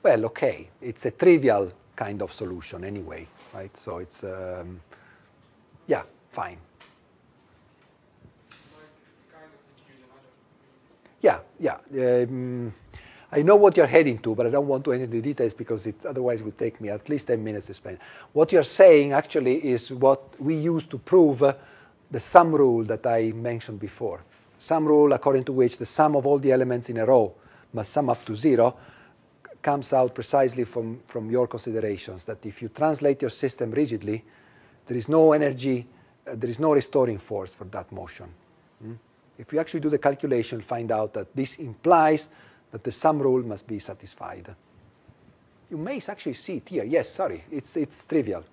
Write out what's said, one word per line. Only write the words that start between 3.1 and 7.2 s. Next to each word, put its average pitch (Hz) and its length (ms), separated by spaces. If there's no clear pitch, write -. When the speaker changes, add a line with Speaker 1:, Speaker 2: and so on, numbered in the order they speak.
Speaker 1:
right? 98 200
So 90 240
it's, 92 260
um, 90 560
yeah, 123 160
fine. - 280